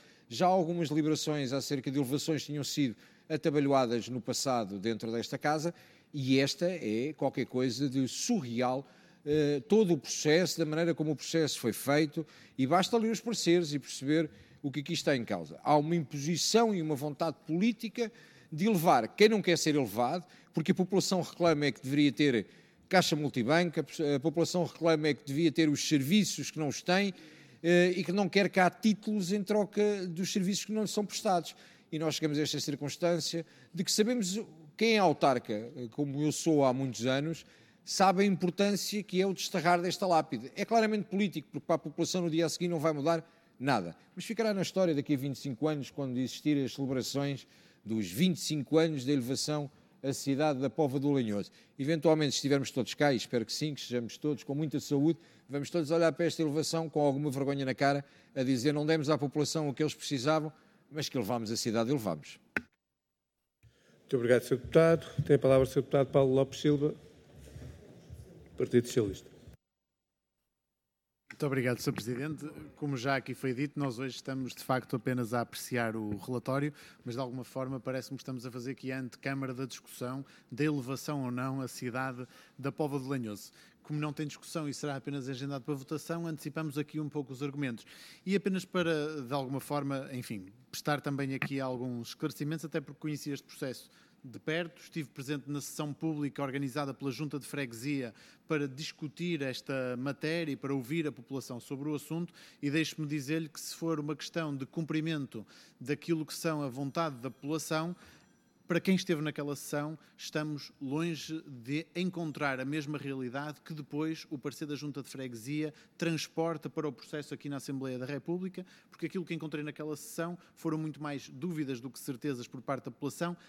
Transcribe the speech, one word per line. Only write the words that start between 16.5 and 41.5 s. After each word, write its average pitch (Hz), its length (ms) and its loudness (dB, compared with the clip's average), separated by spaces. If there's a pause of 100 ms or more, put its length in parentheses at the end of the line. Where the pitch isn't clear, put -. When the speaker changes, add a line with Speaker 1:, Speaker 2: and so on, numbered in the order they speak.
Speaker 1:
e 175 60 0
uma 156 140 0
vontade 147 420 -4 (100)
política 220 640 0 (400)
de 160 160 2
elevar 160 480 6
quem 208 140 10
não 214 120 4
quer 175 160 4
ser 151 180 2
elevado, 123 500 0 (280)
porque 165 180 0
a - 40 6
população 185 460 2
reclama 151 440 2
é 139 60 4
que - 100 -14
deveria 143 300 4
ter 120 340 2 (420)
caixa 180 280 4
multibanco, 151 640 0
a 156 40 -2
po-, 143 320 0
a 139 40 0
população 160 460 2
reclama 156 420 2
é 147 60 4
que - 120 -6
devia 151 260 2
ter 160 180 4
os 143 180 0
serviços 151 640 2
que - 80 -8
não 156 80 -2
os - 140 -4
tem, 190 320 2 (500)
eh, 175 320 6
e 190 80 -2
que 160 80 -2
não 196 160 2
quer 196 220 4
cá 180 200 6
títulos 208 600 0
em 208 100 0
troca 208 640 2
dos 175 260 -2
serviços 196 340 0
que 208 80 -6
não 214 100 0
lhe 190 40 -2
são 208 180 -2
prestados. 185 500 0 (360)
E 160 80 -4
nós 156 160 0
chegamos 151 240 0
a - 20 2
esta 147 180 -2
circunstância 156 840 -2 (260)
de - 120 -4
que - 80 -2
sabemos 214 480 2 (360)
quem 226 200 4
é - 20 6
autarca, 143 560 4
eh, 120 380 -8
como 143 320 -2
eu 151 80 4
sou 147 340 4
há 127 80 6
muitos 127 320 -2
anos, 143 400 0 (400)
sabe 190 380 4
a - 20 6
importância 196 800 0
que 185 180 0
é 190 60 4
o 190 60 0
destarrar 175 460 2
desta 180 280 -2
lápide. 143 480 2
É 202 100 -2
claramente 214 380 4
político, 185 480 -2